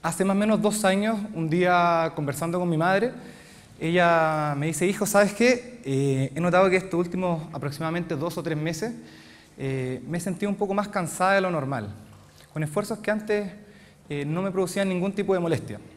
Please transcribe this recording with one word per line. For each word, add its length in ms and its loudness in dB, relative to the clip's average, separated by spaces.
Hace 220 0
más 100 2
o 40 2
menos 200 4
dos 240 2
años, 320 2
un 120 -2
día 680 4
conversando 420 -2
con 100 0
mi 80 2
madre, 360 2
ella 760 2
me 80 -2
dice, 220 0
"Hijo, 180 0
¿sabes 280 4
qué? 520 2
Eh, 480 0
he 60 -6
notado 320 4
que 60 4
estos 220 -2
últimos 440 -2
aproximadamente 640 -4
dos 200 -4
o 60 -6
tres 160 -2
meses, 360 -4
eh, 480 -4
me 100 -4
he 40 -4
sentido 280 -4
un 60 -2
poco 180 -2
más 140 -2
cansada 460 0
de 80 4
lo 100 0
normal, 380 -4
con 120 -4
esfuerzos 340 -4
que 140 -4
antes, 400 -2
eh, 160 -4
no 160 -2
me 80 -2
producían 400 0
ningún 240 -2
tipo 220 0
de 40 2
molestia. 400 -2